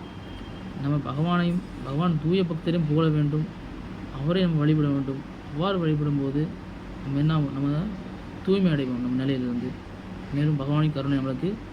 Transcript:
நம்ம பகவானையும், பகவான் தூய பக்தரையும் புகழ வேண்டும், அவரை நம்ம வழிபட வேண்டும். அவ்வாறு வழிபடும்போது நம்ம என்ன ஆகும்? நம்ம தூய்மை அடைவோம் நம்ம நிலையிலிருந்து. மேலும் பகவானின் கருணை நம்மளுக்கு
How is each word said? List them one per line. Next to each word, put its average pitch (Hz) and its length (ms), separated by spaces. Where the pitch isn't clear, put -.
நம்ம 143 220
பகவானையும், 175 580
பகவான் 151 360
தூய 175 240
பக்தரையும் 165 440
புகழ 160 220
வேண்டும், 151 360
அவரை 160 280
நம்ம 165 180
வழிபட 151 280
வேண்டும். 135 340
அவ்வாறு 180 320
வழிபடும்போது 147 640
நம்ம 135 220
என்ன 156 140
ஆகும்? 143 200
நம்ம 139 160
தூய்மை 190 300
அடைவோம் 127 300
நம்ம 127 160
நிலையிலிருந்து. 127 520
மேலும் 147 240
பகவானின் 147 360
கருணை 139 240
நம்மளுக்கு 131 320